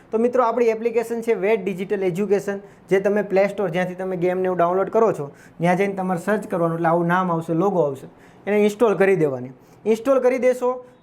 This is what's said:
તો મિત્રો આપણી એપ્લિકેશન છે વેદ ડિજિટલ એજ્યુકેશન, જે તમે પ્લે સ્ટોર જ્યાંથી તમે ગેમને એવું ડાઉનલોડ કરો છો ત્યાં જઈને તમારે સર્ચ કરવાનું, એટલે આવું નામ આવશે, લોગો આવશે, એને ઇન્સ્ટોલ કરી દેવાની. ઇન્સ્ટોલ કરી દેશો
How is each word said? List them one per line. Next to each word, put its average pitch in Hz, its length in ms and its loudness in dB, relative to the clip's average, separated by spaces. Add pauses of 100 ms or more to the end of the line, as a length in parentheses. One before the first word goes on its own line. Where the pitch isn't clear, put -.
(120)
તો 220 60 0
મિત્રો 240 260 2
આપણી 233 220 2
એપ્લિકેશન 226 560 -2
છે 226 120 0
વેદ 196 300 0
ડિજિટલ 196 400 -4
એજ્યુકેશન, 196 540 -2 (320)
જે 190 100 4
તમે 208 220 2
પ્લે 196 260 2
સ્ટોર 202 220 -4
જ્યાંથી 180 260 -4
તમે 185 220 -6
ગેમને 185 280 0
એવું 185 120 -2
ડાઉનલોડ 180 320 2
કરો 220 220 4
છો 143 200 -6 (280)
ત્યાં 175 180 2
જઈને 196 160 0
તમારે 185 320 -4
સર્ચ 202 220 -2
કરવાનું, 165 300 -2
એટલે 170 120 0
આવું 170 180 2
નામ 180 240 0
આવશે, 165 220 -2
લોગો 185 280 2
આવશે, 139 260 -4 (400)
એને 202 100 2
ઇન્સ્ટોલ 208 380 2
કરી 190 200 4
દેવાની. 131 340 0 (360)
ઇન્સ્ટોલ 226 340 2
કરી 254 180 2
દેશો 254 480 0 (180)